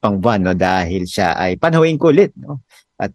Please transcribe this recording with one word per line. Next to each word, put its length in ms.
pang 160
buwan, 320
no, 0
dahil 560
siya 320
ay 240
panauhin 320
ko 160
ulit, 240
no. 240
At, 160